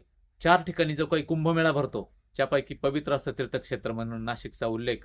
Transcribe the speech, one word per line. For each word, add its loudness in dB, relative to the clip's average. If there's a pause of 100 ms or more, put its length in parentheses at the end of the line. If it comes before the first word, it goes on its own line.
(420)
चार 6
ठिकाणी 0
जो 0
काही 0
कुंभमेळा 2
भरतो, -2 (220)
ज्यापैकी 0
पवित्र -2
असं 0
तीर्थक्षेत्र -4
म्हणून -6
नाशिकचा -6
उल्लेख, -2